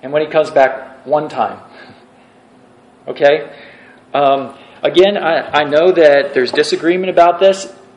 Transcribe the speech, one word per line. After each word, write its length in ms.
And 80
when 120
he 60
comes 220
back 540
one 240
time. 360
<laughs> 60
Okay? 440
Um, 420
again, 340
I, 440
I 40
know 280
that 420
there's 180
disagreement 560
about 320
this. 340